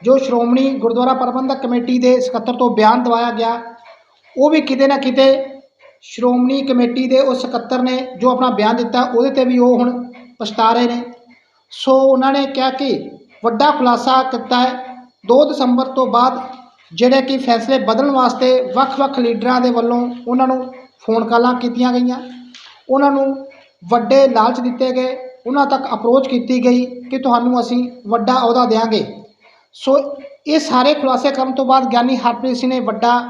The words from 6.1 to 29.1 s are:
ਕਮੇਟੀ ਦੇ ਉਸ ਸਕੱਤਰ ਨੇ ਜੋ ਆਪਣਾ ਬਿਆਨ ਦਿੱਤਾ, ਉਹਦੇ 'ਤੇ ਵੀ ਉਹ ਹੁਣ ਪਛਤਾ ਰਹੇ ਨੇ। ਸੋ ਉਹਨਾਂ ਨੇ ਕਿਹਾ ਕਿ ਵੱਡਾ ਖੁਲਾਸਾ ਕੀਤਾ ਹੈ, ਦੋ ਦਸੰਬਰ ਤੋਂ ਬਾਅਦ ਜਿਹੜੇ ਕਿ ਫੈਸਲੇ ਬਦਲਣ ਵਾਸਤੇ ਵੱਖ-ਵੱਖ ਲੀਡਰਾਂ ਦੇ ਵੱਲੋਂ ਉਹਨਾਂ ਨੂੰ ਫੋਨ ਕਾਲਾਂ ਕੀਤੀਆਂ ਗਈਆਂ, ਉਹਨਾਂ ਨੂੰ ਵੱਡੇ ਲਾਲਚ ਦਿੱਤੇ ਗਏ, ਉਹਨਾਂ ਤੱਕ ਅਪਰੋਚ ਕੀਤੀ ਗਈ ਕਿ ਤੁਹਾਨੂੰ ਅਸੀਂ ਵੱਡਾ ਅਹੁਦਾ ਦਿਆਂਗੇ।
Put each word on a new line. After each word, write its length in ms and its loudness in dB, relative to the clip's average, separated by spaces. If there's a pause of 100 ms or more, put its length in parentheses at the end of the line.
ਕਮੇਟੀ 460 0
ਦੇ 120 4
ਉਸ 220 0
ਸਕੱਤਰ 400 -4
ਨੇ 140 -2 (200)
ਜੋ 140 2
ਆਪਣਾ 200 0
ਬਿਆਨ 260 0
ਦਿੱਤਾ, 280 -2
ਉਹਦੇ 260 0
'ਤੇ 140 0
ਵੀ 140 0
ਉਹ 200 4
ਹੁਣ 140 0 (480)
ਪਛਤਾ 320 0
ਰਹੇ 140 2
ਨੇ। 160 -4 (680)
ਸੋ 300 0
ਉਹਨਾਂ 300 4
ਨੇ 160 0
ਕਿਹਾ 240 -2
ਕਿ 200 -4 (520)
ਵੱਡਾ 260 2
ਖੁਲਾਸਾ 540 2
ਕੀਤਾ 360 -2
ਹੈ, 120 0 (540)
ਦੋ 180 6
ਦਸੰਬਰ 420 0
ਤੋਂ 220 -2
ਬਾਅਦ 320 2 (520)
ਜਿਹੜੇ 300 2
ਕਿ 160 -4
ਫੈਸਲੇ 420 0
ਬਦਲਣ 300 0
ਵਾਸਤੇ 420 2 (240)
ਵੱਖ-ਵੱਖ 420 -2
ਲੀਡਰਾਂ 420 0
ਦੇ 100 2
ਵੱਲੋਂ 300 0 (260)
ਉਹਨਾਂ 200 0
ਨੂੰ 160 -2 (380)
ਫੋਨ 280 -2
ਕਾਲਾਂ 260 2
ਕੀਤੀਆਂ 380 -2
ਗਈਆਂ, 240 0 (720)
ਉਹਨਾਂ 220 4
ਨੂੰ 160 0 (560)
ਵੱਡੇ 460 4
ਲਾਲਚ 320 2
ਦਿੱਤੇ 320 -2
ਗਏ, 240 -4 (300)
ਉਹਨਾਂ 200 0
ਤੱਕ 180 -2 (100)
ਅਪਰੋਚ 340 2
ਕੀਤੀ 360 -2
ਗਈ 200 4 (260)
ਕਿ 80 -4
ਤੁਹਾਨੂੰ 420 0
ਅਸੀਂ 180 -2 (280)
ਵੱਡਾ 280 0
ਅਹੁਦਾ 300 2
ਦਿਆਂਗੇ। 400 0 (720)